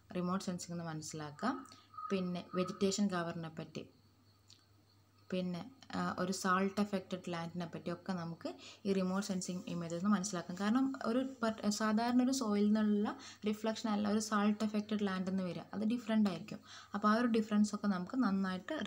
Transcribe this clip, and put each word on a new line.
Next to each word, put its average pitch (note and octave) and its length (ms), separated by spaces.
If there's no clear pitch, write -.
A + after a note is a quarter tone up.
റിമോട്ട് F3+ 300
സെൻസിംഗ് F3 300
എന്ന് E3+ 160
മനസ്സിലാക്കാം. D#3 760
പിന്നെ F3+ 340
വെജിറ്റേഷൻ G3 520
കവറിനെ E3+ 420
പറ്റി, - 360
പിന്നെ, F3+ 300
ആ, F3+ 240
ഒരു F3+ 120
സാൾട്ട് F#3+ 500
അഫക്റ്റഡ് F#3 520
ലാൻഡിനെ E3+ 320
പറ്റിയൊക്കെ E3+ 480
നമുക്ക് E3+ 360
ഈ G3 80
റിമോട്ട് F#3+ 340
സെൻസിംഗ് F3+ 400
ഇമേജിൽ E3+ 280
നിന്ന് F3+ 140
മനസ്സിലാക്കാം. F3+ 500
കാരണം B3+ 340
ഒരു C4 380
പർട്ട്-, G#3+ 260
സാധാരണ A#3 540
ഒരു B3+ 80
സോയിൽ G#3 340
നിന്നുള്ള G#3+ 500
റിഫ്ലക്ഷൻ A3 420
അല്ല G#3 200
ഒരു G#3+ 100
സാൾട്ട് G#3+ 440
അഫക്റ്റഡ് G#3 440
ലാൻഡിൽ F#3 240
നിന്ന് F#3+ 120
വരിക, E3 180
അത് G3+ 120
ഡിഫറെൻ്റ് A3 440
ആയിരിക്കും. - 300
അപ്പോൾ G#3 140
ആ G#3 60
ഒരു A#3+ 140
ഡിഫറൻസ് G#3+ 480
ഒക്കെ G#3 120
നമുക്ക് F3+ 300
നന്നായിട്ട് G3 680